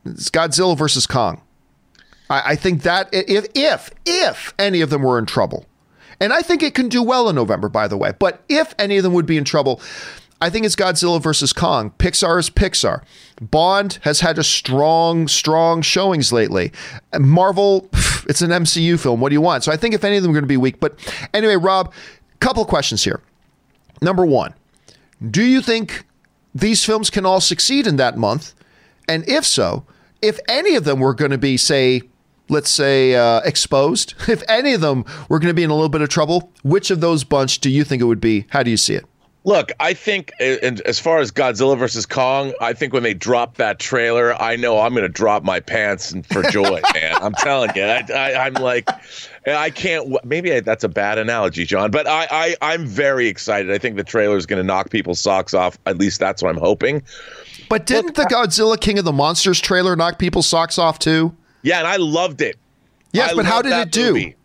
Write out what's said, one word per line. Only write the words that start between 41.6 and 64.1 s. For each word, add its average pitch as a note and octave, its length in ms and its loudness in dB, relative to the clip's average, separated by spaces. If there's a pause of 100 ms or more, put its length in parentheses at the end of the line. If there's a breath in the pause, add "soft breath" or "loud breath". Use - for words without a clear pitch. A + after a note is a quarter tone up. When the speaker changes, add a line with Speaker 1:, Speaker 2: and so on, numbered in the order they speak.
Speaker 2:
versus A#2 300 -4
Kong, C3+ 540 -2
I A#2 120 -2
think A#2+ 200 -4
when B2 100 0
they A2+ 100 -2
drop A#2+ 440 -2
that G#2+ 240 -2
trailer, A#2+ 600 0
I A#2 140 -2
know A#2 240 0
I'm A#2+ 160 2
gonna G2+ 140 0
drop G#2 340 0
my F#2 160 -2
pants G#2 540 -4
and F2+ 120 -10
for - 200 -2
joy, G2 440 0
Speaker 1:
<laughs> - 60 0
Speaker 2:
man. D#2+ 260 -2
I'm - 140 -4
telling B2+ 400 0
you, F#2+ 80 -2
I, A2 220 0 (100)
I, C3+ 320 -2
I'm C3 80 -6
like, B2 340 -2 (560 loud breath)
I D3 260 -2
can't E3 340 -6
w-, C3 180 -4
maybe E3 300 -4
I, B2 80 2
that's A2 240 -4
a G#2 40 -2
bad G#2 300 -2
analogy, G#2 460 -2
John, G2+ 260 0
but D3+ 160 -2
I, D#3 240 -2
I, E3 320 -2
I'm D#3+ 240 -2
very C3 400 0
excited. G2+ 460 -2
I G2+ 60 0
think A2 180 -4
the G2 80 -4
trailer G#2 320 0
is F2+ 100 -2
gonna F#2+ 160 -2
knock F#2+ 280 -2
people's F2 280 -4
socks F#2+ 360 0
off. F2+ 220 0 (100)
At F#2 120 -4
least F#2+ 220 -2
that's F#2+ 200 -2
what F2+ 100 0
I'm E2 100 -4
hoping. A#2+ 420 0 (640 loud breath)
Speaker 1:
But A3 180 -2
didn't D4+ 300 0
Speaker 2:
Look, C#4 120 0
Speaker 1:
the A#3+ 100 0
Speaker 2:
I A#3+ 60 2
Speaker 1:
Godzilla A3 360 0
King G3+ 200 0
of F3+ 40 -4
the D#3+ 80 0
Monsters D#3+ 480 2
trailer F3+ 360 2
knock E3+ 240 0
people's F3 260 0
socks E3 320 0
off E3 220 2
too? D#3+ 340 2 (280 soft breath)
Speaker 2:
Yeah, F3 160 0
and E3 100 0
I G3 80 0
loved E3 460 0
it. A2+ 160 -4 (540)
Speaker 1:
Yes, E3+ 200 2
Speaker 2:
I - 20 -2
Speaker 1:
but F3+ 100 0
how G#3+ 120 2
Speaker 2:
loved B3 80 0
Speaker 1:
did C4+ 80 0
Speaker 2:
that F#3 160 0
Speaker 1:
it D#3 40 -6
do? A#3 200 2